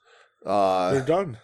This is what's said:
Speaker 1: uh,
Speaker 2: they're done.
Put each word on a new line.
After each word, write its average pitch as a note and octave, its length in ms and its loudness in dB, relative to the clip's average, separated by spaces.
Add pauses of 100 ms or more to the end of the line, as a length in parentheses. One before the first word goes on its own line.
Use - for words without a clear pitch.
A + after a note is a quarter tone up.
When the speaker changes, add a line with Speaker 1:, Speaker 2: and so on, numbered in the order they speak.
(440)
Speaker 1:
uh, F#2+ 500 2
Speaker 2:
they're C3+ 80 0
done. D#3 420 -2